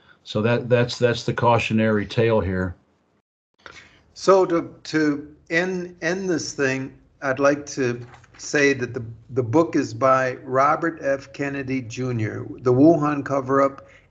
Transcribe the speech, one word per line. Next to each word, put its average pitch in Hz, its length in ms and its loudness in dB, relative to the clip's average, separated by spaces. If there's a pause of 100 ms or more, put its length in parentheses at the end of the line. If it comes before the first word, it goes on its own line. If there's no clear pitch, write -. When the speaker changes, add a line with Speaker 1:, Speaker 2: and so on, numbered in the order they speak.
(240)
Speaker 1:
So - 200 -6
that, 117 260 0
that's, 120 300 2
that's 120 240 0
the 120 100 -2
cautionary 110 720 2
tale 113 340 2
here. 92 360 -2 (1400)
Speaker 2:
So 185 300 4
to, 170 260 -2 (120)
to 151 520 -2 (140)
end, 180 540 -4
end 185 260 -4
this 147 240 -4
thing, 135 420 -2 (280)
I'd 131 160 -2
like 143 260 0
to 120 400 -4 (320)
say 139 360 2
that 123 200 -6
the, 123 100 -8 (280)
the 123 100 0
book 160 340 2
is 123 160 0
by 131 520 2
Robert 151 580 0
F. 139 320 -4
Kennedy 139 480 -6
Junior, 113 640 -6 (140)
The 127 120 4
Wuhan 147 540 6
Cover-Up 135 600 0 (240)